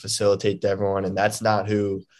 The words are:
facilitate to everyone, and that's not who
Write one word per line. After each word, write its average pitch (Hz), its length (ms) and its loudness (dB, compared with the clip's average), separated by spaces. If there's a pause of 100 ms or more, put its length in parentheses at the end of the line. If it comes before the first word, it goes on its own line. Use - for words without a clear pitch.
facilitate 101 600 0
to 104 80 0
everyone, 98 380 0
and 95 100 -4
that's 107 240 0
not 104 280 2
who 101 360 -2 (140)